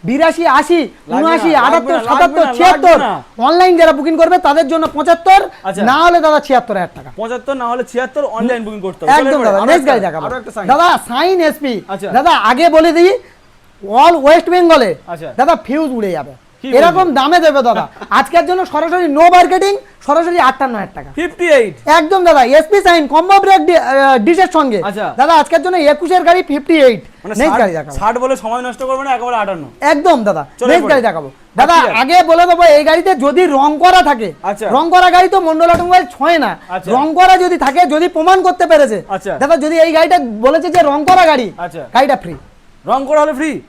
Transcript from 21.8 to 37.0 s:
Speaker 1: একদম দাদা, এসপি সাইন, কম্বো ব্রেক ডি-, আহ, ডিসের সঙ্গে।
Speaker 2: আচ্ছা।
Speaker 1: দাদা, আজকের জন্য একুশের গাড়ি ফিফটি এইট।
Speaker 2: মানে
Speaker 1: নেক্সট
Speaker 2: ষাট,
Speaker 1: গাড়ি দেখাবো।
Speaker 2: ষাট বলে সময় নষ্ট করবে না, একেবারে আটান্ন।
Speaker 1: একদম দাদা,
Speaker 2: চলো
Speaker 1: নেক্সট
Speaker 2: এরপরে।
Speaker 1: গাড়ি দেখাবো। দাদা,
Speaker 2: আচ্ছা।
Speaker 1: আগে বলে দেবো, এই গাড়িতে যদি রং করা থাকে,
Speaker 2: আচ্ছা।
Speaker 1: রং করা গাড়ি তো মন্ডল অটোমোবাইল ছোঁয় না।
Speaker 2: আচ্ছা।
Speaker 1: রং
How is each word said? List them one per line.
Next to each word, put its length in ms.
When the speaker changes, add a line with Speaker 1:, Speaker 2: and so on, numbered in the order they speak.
Speaker 1:
একদম 360
দাদা, 200
এসপি 380
সাইন, 260
কম্বো 320
ব্রেক 260
ডি-, 120
আহ, 400
ডিসের 360
সঙ্গে। 300
Speaker 2:
আচ্ছা। 340
Speaker 1:
দাদা, 160
আজকের 280
জন্য 160
একুশের 460
গাড়ি 200
ফিফটি 300
এইট। 300
Speaker 2:
মানে 320
Speaker 1:
নেক্সট 160
Speaker 2:
ষাট, 80
Speaker 1:
গাড়ি 140
দেখাবো। 240
Speaker 2:
ষাট 200
বলে 180
সময় 260
নষ্ট 220
করবে 200
না, 120
একেবারে 200
আটান্ন। 300
Speaker 1:
একদম 420
দাদা, 220
Speaker 2:
চলো 80
Speaker 1:
নেক্সট 80
Speaker 2:
এরপরে। 140
Speaker 1:
গাড়ি 120
দেখাবো। 300
দাদা, 160
Speaker 2:
আচ্ছা। 260
Speaker 1:
আগে 240
বলে 220
দেবো, 180
এই 200
গাড়িতে 320
যদি 300
রং 340
করা 220
থাকে, 320
Speaker 2:
আচ্ছা। 260
Speaker 1:
রং 200
করা 200
গাড়ি 180
তো 120
মন্ডল 300
অটোমোবাইল 360
ছোঁয় 320
না। 200
Speaker 2:
আচ্ছা। 220
Speaker 1:
রং 220